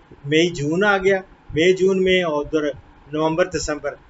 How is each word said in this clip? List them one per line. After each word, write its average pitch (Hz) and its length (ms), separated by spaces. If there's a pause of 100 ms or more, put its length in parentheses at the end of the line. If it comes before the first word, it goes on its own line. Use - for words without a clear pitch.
(280)
मई 160 220
जून 160 340
आ 202 140
गया, 190 220 (360)
मई 175 180
जून 185 260
में 185 240
और 147 200
उधर 147 300 (400)
नवंबर 160 340
दिसंबर 147 520 (100)